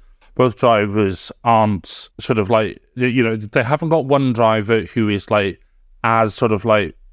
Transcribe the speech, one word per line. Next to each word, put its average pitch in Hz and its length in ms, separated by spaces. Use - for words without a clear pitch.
both 127 220
drivers 104 760
aren't 107 640
sort 120 200
of, 98 100
like, 110 320
y-, 123 100
you 127 160
know, 113 140
they 107 260
haven't 151 280
got 160 160
one 135 260
driver 110 480
who 104 300
is, 101 200
like, 101 300
as 113 300
sort 113 180
of, 101 120
like, 107 320